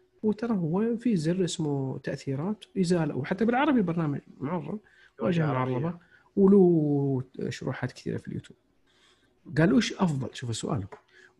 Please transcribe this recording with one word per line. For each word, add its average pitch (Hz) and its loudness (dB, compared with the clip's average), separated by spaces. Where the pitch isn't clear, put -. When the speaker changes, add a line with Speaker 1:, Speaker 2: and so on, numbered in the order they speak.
Speaker 1:
وترى 220 -2
هو 196 -2
في 233 0
زر 175 0
اسمه 139 -4
تأثيرات، 143 -6
إزالة"، 170 0
وحتى 190 -2
بالعربي 254 2
البرنامج 165 0
معرب، 156 -4
واجهة 214 -8
Speaker 2:
واجهة 170 0
عربية. 127 0
Speaker 1:
معربة، 165 -4
وله 156 6
شروحات 127 -6
كثيرة - -8
في - -12
اليوتيوب. - -12
قال: 175 4
"وش 240 2
أفضل؟" 143 -2
شوف 120 -8
السؤال، 104 -4